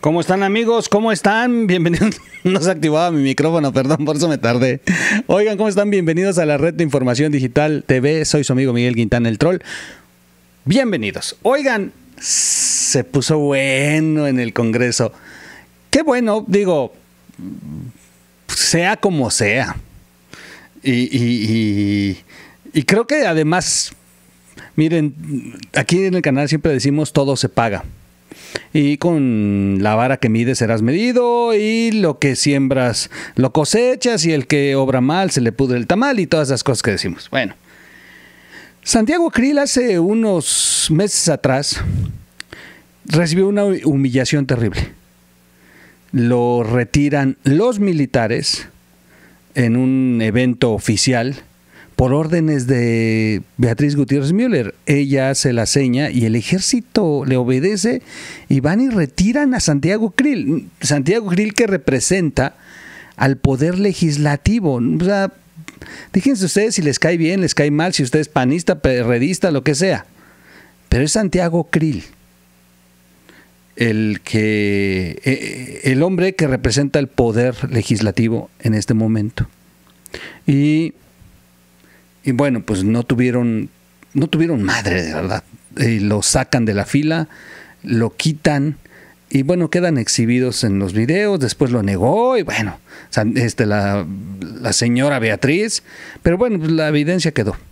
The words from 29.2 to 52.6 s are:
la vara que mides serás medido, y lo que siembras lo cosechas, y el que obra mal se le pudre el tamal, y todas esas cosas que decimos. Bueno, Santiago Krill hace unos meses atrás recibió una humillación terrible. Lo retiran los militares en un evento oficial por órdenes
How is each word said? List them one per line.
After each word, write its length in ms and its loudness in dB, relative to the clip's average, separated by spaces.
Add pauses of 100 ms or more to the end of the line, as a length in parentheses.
la 120 2
vara 240 0
que 100 0
mides 300 0
serás 220 0
medido, 720 0
y 360 0
lo 280 0
que 180 0
siembras 720 0 (240)
lo 180 2
cosechas, 720 0
y 80 2
el 140 0
que 300 2
obra 240 2
mal 300 0
se 100 0
le 120 0
pudre 260 0
el 80 -4
tamal, 340 0
y 60 0
todas 220 0
esas 140 -2
cosas 200 -2
que 80 0
decimos. 400 -6
Bueno, 240 -4 (1300)
Santiago 480 2
Krill 280 2
hace 400 0
unos 920 0
meses 380 0
atrás 520 -2 (1300)
recibió 420 2
una 160 2
humillación 840 0
terrible. 460 -2 (1200)
Lo 500 2
retiran 840 0
los 340 2
militares 920 -2 (840)
en 220 2
un 460 2
evento 500 2
oficial 640 0 (580)
por 180 2
órdenes 540 0